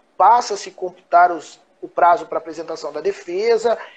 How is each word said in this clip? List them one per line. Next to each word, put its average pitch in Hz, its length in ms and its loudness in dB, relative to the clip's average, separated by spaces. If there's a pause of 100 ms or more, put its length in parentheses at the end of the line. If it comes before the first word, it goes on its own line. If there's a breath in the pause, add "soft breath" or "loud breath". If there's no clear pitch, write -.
(180)
passa-se 208 520 2
a - 40 -20
computar 175 580 2
os, 156 300 -12 (200)
o - 60 -14
prazo 170 380 2
para 156 140 -8
apresentação 156 520 -12
da 147 80 -10
defesa, 208 760 -2 (200 loud breath)